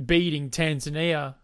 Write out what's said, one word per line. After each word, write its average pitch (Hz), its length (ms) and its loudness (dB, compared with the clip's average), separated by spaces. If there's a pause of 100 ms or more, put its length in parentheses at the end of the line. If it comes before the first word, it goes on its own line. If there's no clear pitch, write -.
beating 151 460 2
Tanzania, 151 960 -2